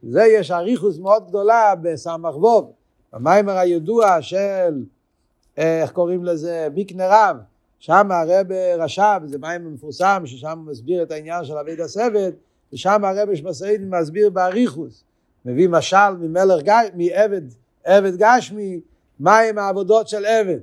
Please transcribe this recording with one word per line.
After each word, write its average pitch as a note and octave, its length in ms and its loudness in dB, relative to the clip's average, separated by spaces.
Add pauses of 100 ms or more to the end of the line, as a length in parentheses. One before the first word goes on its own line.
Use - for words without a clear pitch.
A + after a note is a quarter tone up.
זה B2+ 200 2
יש G#3+ 280 4
אריכות F3 480 -2
מאוד G3 280 2
גדולה G3+ 540 2
בסמך E3 540 -6
וו, F3+ 380 2 (400)
במיימר F#3+ 440 2
הידוע F3+ 640 2
של, F3+ 640 -2 (720)
אה, D#3+ 240 0
איך D3 100 -4
קוראים F3 340 -2
לזה, E3 500 -4
מקנה F#3 320 -6
רב, G3 300 6 (420)
שם G3 320 4
הרב F3+ 360 0 (300)
רשב, F#3 480 0
זה C#3+ 120 -12
מיימר E3 320 -10
מפורסם, F3 560 -2
ששם C3+ 320 -12
הוא D#3+ 140 -16
מסביר C#3+ 320 -4
את D#3+ 80 -8
העניין D#3+ 340 -10
של D3+ 120 -10
עבודת E3 400 -10
עבד, G#3 340 -2 (420)
ושם G3+ 320 0
הרב G3 300 -2
שמסעיד F#3 540 -6
מסביר F3+ 400 0
באריכות, F#3 760 -4 (420)
מביא C3+ 240 2
משל F#3 400 4 (100)
ממלך E3+ 440 2
ג-, G#3+ 320 2
מעבד, F3+ 460 0 (420)
עבד F#3+ 340 4
גשמי, G#3 640 0 (400)
מה F#3+ 200 6
הם A3 180 0
העבודות G3+ 500 0
של G#3 180 -6
עבד? G#3 380 0